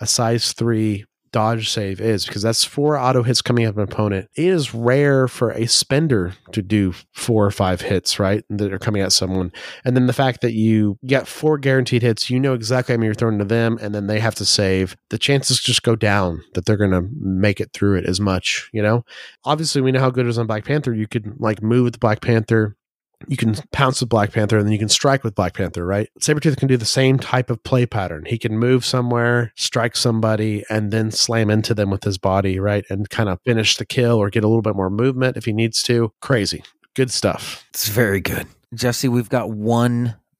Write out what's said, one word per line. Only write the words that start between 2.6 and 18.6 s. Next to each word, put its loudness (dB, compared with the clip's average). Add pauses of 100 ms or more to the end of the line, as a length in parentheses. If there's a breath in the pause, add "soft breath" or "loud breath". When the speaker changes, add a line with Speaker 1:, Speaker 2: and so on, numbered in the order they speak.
Speaker 1:
four 0
auto 2
hits 0
coming 2
at -2
an -2
opponent. -2
It 0
is 0
rare 4
for -2
a -2
spender 0 (200)
to -2
do 2 (180)
four 2
or 4
five 0
hits, -2
right? 2
That -2
are -6
coming -2
at 0
someone. 0 (320 loud breath)
And 0
then 4
the 2
fact 0
that 0
you 2 (100)
get 0
four -2
guaranteed 2
hits, 0
you 0
know 2
exactly -2
how 0
many 2
you're 0
throwing 0
to 0
them, 2
and -6
then -4
they 0
have 0
to -4
save. 2 (140)
The -4
chances 0
just 0
go 2
down 0 (120)
that -4
they're 2
gonna 2 (180)
make 0
it -8
through 2
it -4
as -2
much, -2